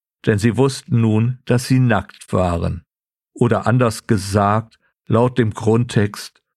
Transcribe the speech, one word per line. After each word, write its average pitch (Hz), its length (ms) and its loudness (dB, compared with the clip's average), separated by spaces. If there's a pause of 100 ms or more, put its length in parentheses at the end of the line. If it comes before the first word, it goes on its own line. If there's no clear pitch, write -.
(260)
denn 107 140 2
sie 107 180 0
wussten 127 440 0
nun, 113 440 0
dass 123 220 0
sie 131 120 2
nackt 113 520 -2
waren. 87 520 -2 (500)
Oder 113 340 0
anders 120 400 0
gesagt, 101 720 -2 (260)
laut 123 320 0
dem 107 160 0
Grundtext, 110 880 -2 (160)